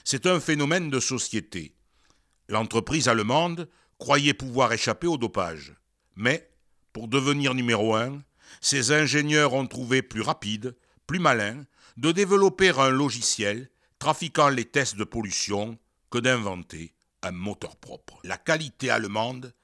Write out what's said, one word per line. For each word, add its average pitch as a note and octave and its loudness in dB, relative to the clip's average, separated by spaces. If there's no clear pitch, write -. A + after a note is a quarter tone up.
C'est - -2
un F3+ 4
phénomène D#3 0
de C3 0
société. G#2+ -6
L'entreprise A2+ 0
allemande D3+ 0
croyait C#3+ 2
pouvoir B2 0
échapper A#2 -2
au E3+ 0
dopage. F2 -6
Mais, A#2+ -2
pour A2+ -10
devenir C#3 0
numéro A2+ 2
un, C3 -4
ses C3 0
ingénieurs D3 4
ont C3+ 0
trouvé B2+ 0
plus A2 -6
rapide, A2 -4
plus E3+ -4
malin, B2+ 0
de C#3+ 2
développer F#3+ 4
un E3+ 4
logiciel A#2+ 0
trafiquant D3+ 2
les B2 0
tests C3+ -2
de G#2 -2
pollution G#2 -4
que A#2+ -2
d'inventer G2+ -4
un F#2 -6
moteur G2 -8
propre. - -20
La F#2 -8
qualité D#3 -4
allemande A#2 -2